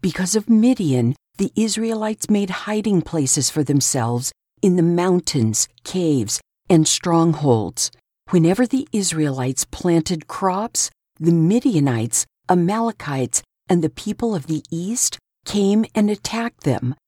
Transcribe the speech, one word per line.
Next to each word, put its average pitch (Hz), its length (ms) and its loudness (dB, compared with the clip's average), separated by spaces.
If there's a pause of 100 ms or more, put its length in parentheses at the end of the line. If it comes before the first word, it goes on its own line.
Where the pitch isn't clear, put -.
Because 185 360 -2
of 208 120 -2
Midian, 185 680 2 (220)
the 196 180 -2
Israelites 220 720 -4
made 202 200 0
hiding 208 520 0
places 143 480 0
for 151 140 -2
themselves 127 640 0 (300)
in 180 160 4
the 175 80 4
mountains, 170 840 0 (160)
caves, 151 580 -2 (300)
and 160 160 6
strongholds. 147 1040 0 (400)
Whenever 185 380 4
the - 240 -2
Israelites 147 720 -2
planted 165 640 -2
crops, 196 640 -4 (260)
the 165 140 2
Midianites, 160 920 2 (240)
Amalekites, 180 960 -2 (260)
and 175 140 2
the 156 80 0
people - 420 -6
of 160 140 -6
the 156 240 -4
east 185 480 -6 (260)
came 208 480 2
and 208 160 2
attacked 226 540 -6
them. 123 320 -2 (140)